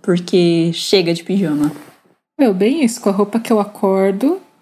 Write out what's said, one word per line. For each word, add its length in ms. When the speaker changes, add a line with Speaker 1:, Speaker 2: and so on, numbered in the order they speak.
Speaker 1:
porque 720
chega 400
de 80
pijama." 480
Speaker 2:
Meu, 160
bem 300
isso, 180
com 100
a 20
roupa 260
que 140
eu 80
acordo 800